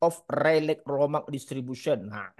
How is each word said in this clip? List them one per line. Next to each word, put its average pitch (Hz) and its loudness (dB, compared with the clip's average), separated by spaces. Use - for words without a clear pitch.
of 165 0
Rayleigh 156 2
Lomax 143 0
Distribution. 127 -4
Nah, 101 -12